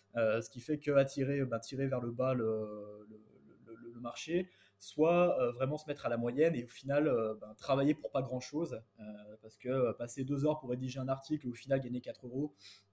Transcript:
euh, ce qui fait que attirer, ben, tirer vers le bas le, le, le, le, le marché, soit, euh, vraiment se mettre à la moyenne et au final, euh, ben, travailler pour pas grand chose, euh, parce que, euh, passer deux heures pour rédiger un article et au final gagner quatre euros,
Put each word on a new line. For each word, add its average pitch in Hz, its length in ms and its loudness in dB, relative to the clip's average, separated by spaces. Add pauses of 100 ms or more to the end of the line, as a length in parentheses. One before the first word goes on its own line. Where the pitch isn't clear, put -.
(160)
euh, 113 260 4
ce - 80 -8
qui 120 120 -12
fait 151 180 -2
que 147 120 0
attirer, 139 540 2
ben, 117 140 -2
tirer 135 260 -4
vers 127 140 0
le 120 100 -4
bas 127 240 0
le, 107 720 -4
le, 107 140 -18 (460)
le, 113 80 -16
le, 117 180 -16
le 120 60 -16
marché, 160 500 -4 (320)
soit, 175 600 4
euh, 120 100 2
vraiment 135 260 0
se - 80 -14
mettre 147 200 -4
à 123 40 0
la 120 60 0
moyenne 131 400 4
et 120 80 -2
au 120 60 -14
final, 143 400 2
euh, 113 320 2
ben, 107 160 -16
travailler 139 360 4
pour - 180 -8
pas 135 100 2
grand 127 180 -4
chose, 135 420 -6 (200)
euh, - 20 -14 (380)
parce 113 160 -20
que, 131 100 -10
euh, 127 240 4
passer 120 320 -6
deux 139 220 0
heures 151 120 2
pour 123 120 -8
rédiger 127 320 -4
un 131 80 -2
article 135 380 -4
et - 20 -2
au 117 40 -4
final 135 280 0
gagner 123 180 -6
quatre 120 260 -12
euros, 135 280 -6 (400)